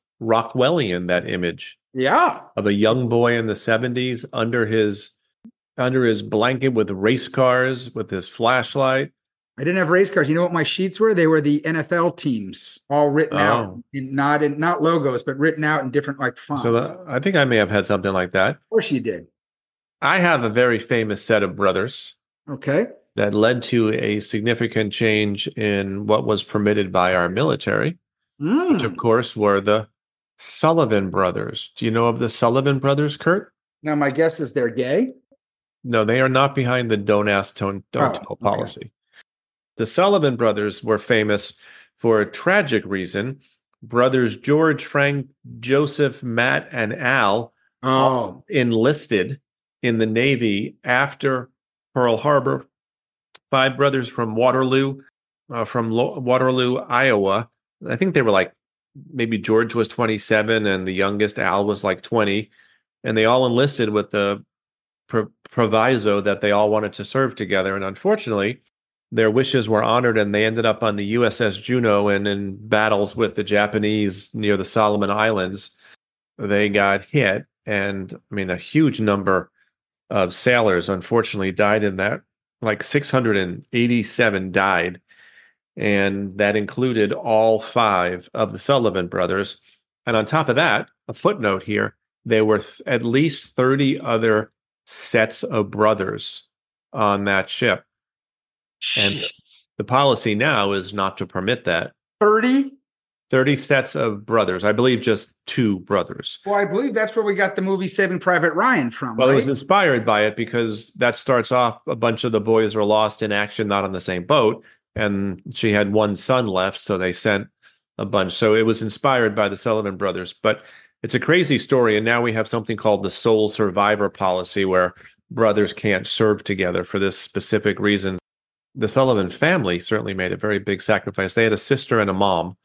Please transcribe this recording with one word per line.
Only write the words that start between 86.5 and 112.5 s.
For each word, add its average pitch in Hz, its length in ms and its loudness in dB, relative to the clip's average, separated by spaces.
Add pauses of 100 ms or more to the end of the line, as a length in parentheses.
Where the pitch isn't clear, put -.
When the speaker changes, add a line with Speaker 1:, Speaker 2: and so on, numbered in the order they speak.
Speaker 1:
included 110 560 -2
all 110 480 2
five 90 720 0
of 107 200 -2
the 101 60 -10
Sullivan 104 500 0
brothers. 92 520 -4 (460)
And 117 100 0
on 110 80 2
top 156 240 0
of 120 80 0
that, 139 320 0 (180)
a 117 60 -10
footnote 110 520 -2
here, 104 320 -4 (280)
there 110 220 4
were 107 140 4
th-, - 260 -14
at 120 160 -2
least 135 540 -2
thirty 135 440 2
other 110 520 0 (340)
sets - 560 -2
of 107 280 -4
brothers 101 800 -2 (460)
on 101 300 0
that 98 260 -2
ship. 104 340 -2 (1120)
And 101 180 0
Speaker 2:
Shit. - 180 -8 (460)
Speaker 1:
the 107 60 -6
policy 123 500 2
now 110 380 0
is 95 200 -6
not 98 260 -4
to 95 80 -6
permit 98 380 -4
that. 85 280 -2 (260)
Speaker 2:
Thirty? 247 540 2 (580)
Speaker 1:
Thirty 131 260 2
sets 139 380 0
of 107 320 -4
brothers. 98 380 0
I 104 80 4
believe 120 300 2
just - 340 -2 (100)
two 107 340 0
brothers. - 640 -4
Speaker 2:
Well, 202 120 -2
I 202 80 0
believe 220 280 -2
that's 214 220 -2
where 226 100 0
we 202 120 0
got 190 180 0
the 196 80 -4
movie 190 240 -2
Saving 185 320 -2
Private 170 360 0
Ryan 185 360 0
from, 113 260 -8
Speaker 1:
Well, 131 140 4
it 139 60 4
was 127 100 2
Speaker 2:
right? 135 40 0
Speaker 1:
inspired 139 540 2
by 107 180 4
it 107 140 0
because 113 580 -4
that 120 220 0
starts 123 360 0
off, 123 340 0
a 139 80 -4
bunch 113 300 -2
of 120 80 -2
the 110 80 2
boys 110 340 2